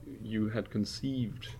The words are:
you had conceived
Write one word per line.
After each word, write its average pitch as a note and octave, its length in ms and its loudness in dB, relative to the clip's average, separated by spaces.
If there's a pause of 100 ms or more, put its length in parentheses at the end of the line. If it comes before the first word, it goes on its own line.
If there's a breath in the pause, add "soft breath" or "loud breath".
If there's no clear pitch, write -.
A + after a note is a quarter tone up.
(240)
you A2 260 4
had A2 200 0
conceived A#2+ 800 0 (100)